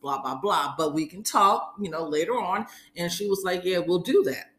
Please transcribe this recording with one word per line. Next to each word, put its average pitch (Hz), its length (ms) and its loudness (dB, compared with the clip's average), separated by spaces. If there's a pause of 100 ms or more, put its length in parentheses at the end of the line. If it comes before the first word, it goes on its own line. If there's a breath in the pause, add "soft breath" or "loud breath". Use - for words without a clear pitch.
blah, 135 220 -4
blah, 139 140 -4
blah, 160 420 0
but 151 160 0
we 156 120 0
can 185 160 -14
talk, 208 560 4
you 202 120 -4
know, 160 180 -4
later 175 320 0
on." 196 240 -2 (320 loud breath)
And 170 160 -2
she 208 160 -4
was 190 160 0
like, 180 200 -2
"Yeah, 185 140 2
we'll 170 200 0
do 269 260 4
that." - 220 -4 (120)